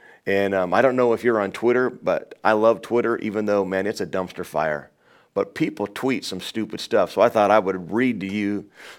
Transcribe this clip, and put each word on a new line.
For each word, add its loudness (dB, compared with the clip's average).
And, 2
um, 0
I 6
don't 4
know 2
if -4
you're 2
on -2
Twitter, 2
but -4
I 4
love 4
Twitter, 0
even -4
though, 2
man, -2
it's -4
a -6
dumpster -6
fire. -4
But -2
people -4
tweet -4
some -8
stupid -8
stuff. 0
So 2
I 8
thought 4
I 6
would -4
read 0
to -6
you -4